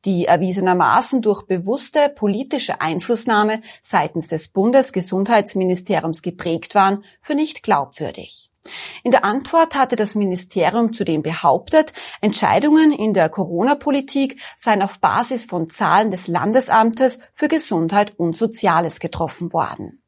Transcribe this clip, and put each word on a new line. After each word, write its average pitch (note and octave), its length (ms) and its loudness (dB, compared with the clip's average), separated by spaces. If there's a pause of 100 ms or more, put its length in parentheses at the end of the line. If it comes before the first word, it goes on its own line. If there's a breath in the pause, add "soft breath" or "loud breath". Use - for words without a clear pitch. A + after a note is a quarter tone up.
die F3+ 200 0
erwiesenermaßen F#3 960 2
durch G3+ 240 0
bewusste A3+ 600 0
politische A#3+ 720 -4
Einflussnahme G#3+ 800 0 (200 loud breath)
seitens D#3+ 460 -2
des - 220 -4
Bundesgesundheitsministeriums F#3+ 1700 0
geprägt E3+ 540 -6
waren, G3+ 280 2 (180 loud breath)
für - 120 -6
nicht D4+ 300 -4
glaubwürdig.“ - 880 -6 (500 loud breath)
In B3 100 0
der - 120 4
Antwort D4 520 0
hatte B3+ 200 2
das G#3+ 180 -2
Ministerium G3+ 800 0
zudem E3+ 300 -2
behauptet, E3 720 2 (260 loud breath)
Entscheidungen D4 720 4
in G#3+ 220 -2
der E3 160 4
Corona-Politik C4+ 1120 -2 (180 loud breath)
seien G#3 220 0
auf G3 180 -4
Basis A#3 460 0
von E3 240 -6
Zahlen G3 420 2
des F3+ 160 -8
Landesamtes A3+ 880 2 (140 loud breath)
für - 160 -2
Gesundheit G3+ 720 0
und E3 160 0
Soziales F3 640 0
getroffen E3 540 -6
worden. - 540 -6